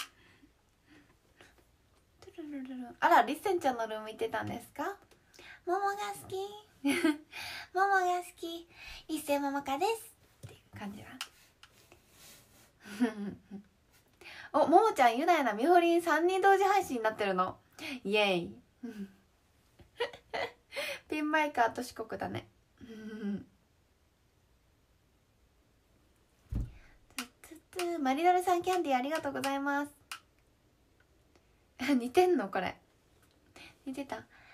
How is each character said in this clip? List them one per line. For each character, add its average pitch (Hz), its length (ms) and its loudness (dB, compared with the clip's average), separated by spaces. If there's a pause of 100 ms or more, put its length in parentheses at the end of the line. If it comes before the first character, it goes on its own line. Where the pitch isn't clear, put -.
(2250)
ト - 120 -20
ゥ - 60 -20
ル 302 140 -10
ル 277 120 -8
ル 262 40 -10
ル 262 80 -10
ン。 247 240 -12
あ - 80 4
ら、 320 140 8
リ 226 140 0
ッ - 60 -10
セ 403 120 0
ン 349 60 0
ち 294 80 0
ゃ 254 60 2
ん 240 40 -10
の 226 100 -4
ル 220 80 -8
ー 214 60 -8
ム 214 80 -12
行 220 60 -14
っ - 20 -18
て 226 100 -2
た 220 160 -4
ん 208 40 -8
で 208 140 -8
す - 120 -20
か？ 370 240 -6 (680)
桃 359 140 0
が 403 160 -2
好 403 320 -10
き。 392 80 -8 (480)
<laughs> - 920 -2
桃 381 140 2
が 359 340 2
好 349 40 -10 (100)
き。 339 320 -12 (400)
リ 311 120 -4
ッ - 20 -10
セ 285 160 0
ン 285 60 -4
桃 277 200 -4
香 277 140 -4
で 339 80 0
す。 453 300 -4 (320)
っ - 20 -20
て - 60 -20
い - 60 -20 (120)
う - 60 -16
感 143 120 -10
じ 208 80 -16
だ。 - 60 -18 (3500)
<laughs> 277 80 2
お、 294 80 4
も 339 140 8
も 440 100 4
ち 370 80 0
ゃ 254 80 8
ん、 233 100 2
ゆ 302 80 0
な 359 80 6
や 302 100 4
な、 226 100 0
み 220 140 -2
ほ 349 120 8
り 339 160 6
ん、 339 60 2
三 330 260 2
人 370 140 2
同 392 160 8
時 381 60 2
配 392 200 4
信 262 140 -6
に 220 60 -4
な 214 80 2
っ 214 40 -4
て 220 100 -2
る 190 100 0
の。 185 220 0 (460)
イ 202 140 0
エ 202 200 4
イ。 180 160 -6 (300)
<laughs> 208 380 -12 (1900)
ピ 311 80 -2
ン 302 100 -2
マ 311 140 4
イ 294 80 -2
ク - 80 -2
は 226 120 4
と 254 120 -6
し - 100 -12
こ 220 120 -8
く 196 120 -10
だ 190 120 -6
ね。 - 180 -10 (160)
<laughs> - 160 -20
ト 240 60 -20
ゥ 214 580 -8 (3750)
ト 254 60 -6 (260)
ゥ 320 80 -20 (140)
ト 370 80 -6 (180)
ゥ。 - 20 -2
マ 262 140 2
リ 302 100 -2
ド 359 80 8
ル 359 100 4
さ 359 140 2
ん、 349 60 0
キ 370 100 0
ャ 370 60 2
ン 349 60 0
デ 285 80 -2
ィ - 20 2
ー 254 40 4
あ 247 40 -2
り 269 80 -4
が 311 100 -2
と 294 120 -6
う - 20 -6
ご 269 80 -6
ざ 269 120 -2
い 277 60 -2
ま 285 260 -2
す。 294 80 -14 (1900)
あ、 262 140 2
似 247 180 2
て 359 160 6
ん 349 100 4
の？ 202 100 -2
こ 190 140 -2
れ。 - 180 -4 (1080)
似 269 80 -10
て 277 120 -8
た？ 220 200 -10 (280)